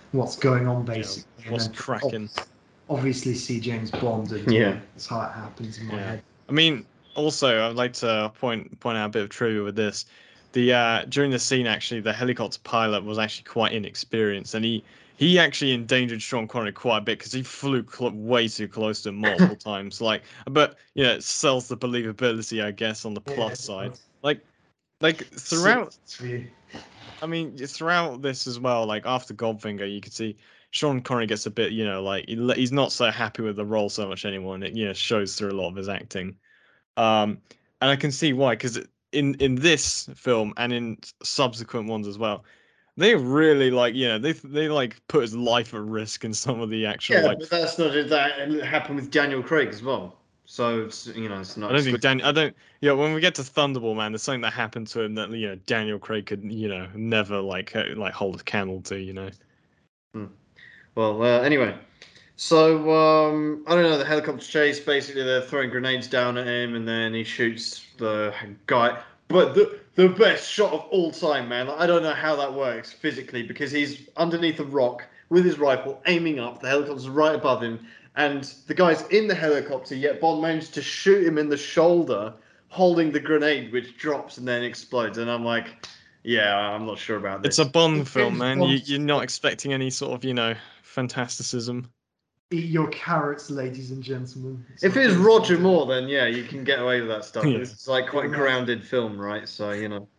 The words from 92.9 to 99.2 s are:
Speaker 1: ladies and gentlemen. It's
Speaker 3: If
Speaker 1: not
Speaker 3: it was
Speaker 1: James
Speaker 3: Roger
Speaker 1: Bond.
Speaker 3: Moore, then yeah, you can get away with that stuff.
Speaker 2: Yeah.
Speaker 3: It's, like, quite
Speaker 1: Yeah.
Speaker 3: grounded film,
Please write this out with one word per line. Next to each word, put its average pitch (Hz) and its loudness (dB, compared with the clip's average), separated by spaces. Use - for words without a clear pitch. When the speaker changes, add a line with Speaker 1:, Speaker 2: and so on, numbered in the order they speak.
Speaker 1:
ladies 127 -8
and 131 -10
gentlemen. 127 -10
It's - -6
Speaker 3:
If 190 4
Speaker 1:
not 269 4
Speaker 3:
it 254 6
was 196 6
Speaker 1:
James 180 6
Speaker 3:
Roger 220 8
Speaker 1:
Bond. 170 4
Speaker 3:
Moore, 180 6
then 127 0
yeah, 139 2
you 117 -2
can 135 -10
get 135 0
away 123 2
with 113 -4
that 107 -4
stuff. 117 -4
Speaker 2:
Yeah. 131 4
Speaker 3:
It's, 123 -10
like, 131 2
quite 143 -2
Speaker 1:
Yeah. 151 -4
Speaker 3:
grounded 123 0
film, 110 -2